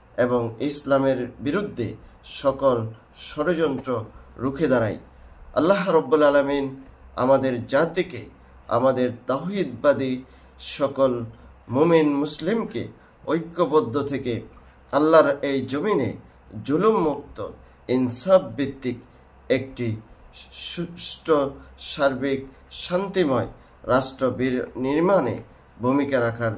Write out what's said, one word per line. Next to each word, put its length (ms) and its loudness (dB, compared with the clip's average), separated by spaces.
এবং 440 0
ইসলামের 800 0
বিরুদ্ধে 560 -4
সকল 600 0
ষড়যন্ত্র 880 -2
রুখে 300 -2
দাঁড়াই। 320 2
আল্লাহ 360 2
রব্বুল 320 4
আলামিন 600 2
আমাদের 500 2
জাতিকে, 600 -2
আমাদের 420 2
তাওহীদবাদী 960 0
সকল 640 -2
মুমিন 480 4
মুসলিমকে 720 -4
ঐক্যবদ্ধ 760 0
থেকে 400 -4
আল্লাহর 500 6
এই 240 -2
জমিনে 460 -2
জুলুম 320 2
মুক্ত, 520 -4
ইনসাফ 540 4
ভিত্তিক 560 -6
একটি 480 -2
সুষ্ঠু, 960 -2
সার্বিক, 680 -2
শান্তিময় 760 0
রাষ্ট্র 460 0
বীর-, 360 -2
নির্মাণে 680 2
ভূমিকা 400 0
রাখার 380 -2